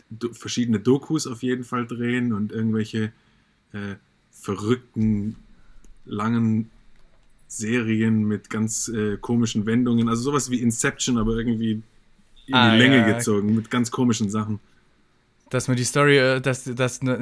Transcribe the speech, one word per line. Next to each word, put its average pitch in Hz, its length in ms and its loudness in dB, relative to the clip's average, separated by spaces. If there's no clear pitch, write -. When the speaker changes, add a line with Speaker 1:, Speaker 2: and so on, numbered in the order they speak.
Speaker 1:
do-, 113 220 -8
verschiedene 117 480 -2
Dokus 135 480 0
auf 120 160 -12
jeden 127 220 -4
Fall 120 200 -4
drehen 120 460 -2
und 104 220 -4
irgendwelche, 110 580 -2
äh, 101 220 -10
verrückten, 107 1040 -2
langen 110 680 0
Serien 110 760 0
mit 104 260 -4
ganz, 110 380 -4
äh, 107 300 -2
komischen 117 480 0
Wendungen. 117 420 2
Also 117 160 0
sowas 139 260 0
wie 123 120 -2
Inception, 123 560 0
aber 110 180 0
irgendwie 113 460 -2
in 131 80 -10
Speaker 2:
Ah, 120 180 6
Speaker 1:
die 110 60 6
Länge 127 220 6
Speaker 2:
ja, 110 100 4
ja. 104 80 2
Speaker 1:
gezogen, 107 380 2
mit 110 140 -2
ganz 123 220 -2
komischen 113 380 0
Sachen. 107 320 -4
Speaker 2:
Dass 127 200 -2
man 123 80 2
die 123 80 0
Story, 143 320 6
äh, 131 240 4
dass, 131 240 -4
dass 127 360 -4
ne, 127 200 0